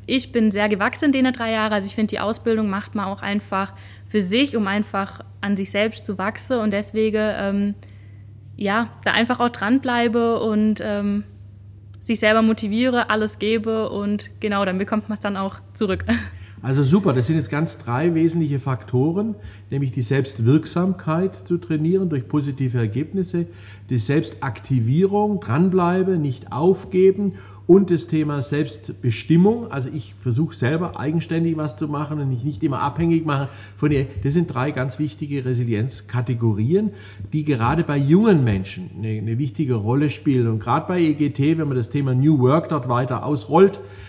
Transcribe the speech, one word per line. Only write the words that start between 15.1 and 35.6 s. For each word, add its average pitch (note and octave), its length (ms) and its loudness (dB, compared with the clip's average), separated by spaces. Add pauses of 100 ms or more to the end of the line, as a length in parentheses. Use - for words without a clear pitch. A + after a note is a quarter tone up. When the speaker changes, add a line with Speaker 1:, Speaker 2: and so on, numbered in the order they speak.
Speaker 1:
dann G3 160 -4
auch F#3+ 180 -4 (180)
zurück. F#3 360 -2
<laughs> A#3 40 4 (520)
Speaker 2:
Also C3+ 180 2
super, F3 280 4
das B2 160 2
sind D#3+ 80 2
jetzt D3 160 -2
ganz D#3 260 -2
drei D3 380 0
wesentliche D#3+ 420 2
Faktoren, D#3 800 -2 (340)
nämlich C#3 220 -2
die C#3 100 -4
Selbstwirksamkeit D#3 1400 0
zu F3 120 -2
trainieren E3+ 500 0
durch C#3 220 -2
positive C3+ 480 -2
Ergebnisse, D#3+ 680 -2 (420)
die C3 80 0
Selbstaktivierung, D3+ 1400 0
dranbleiben, F3+ 800 2
nicht B2+ 320 -6
aufgeben F#3+ 800 2 (340)
und F#3 240 8
das E3 160 0
Thema D3 340 0
Selbstbestimmung. D#3+ 1300 0
Also C3 200 -4
ich - 280 -10
versuche C3 340 -2
selber D#3+ 420 -2
eigenständig D#3+ 600 -2
was D3+ 180 -4
zu D3+ 140 -4
machen D3 320 -4
und C3+ 80 -2
mich B2 160 -4
nicht D3 180 -6
immer C#3 160 0
abhängig E3 460 0
machen C#3 240 -2 (260)
von D3+ 160 0
ihr. C3+ 160 0 (160)
Das C#3 100 0
sind E3+ 200 0
drei C3 180 -2
ganz C3 280 -4
wichtige C#3+ 440 -4
Resilienzkategorien, A#2+ 1500 0 (420)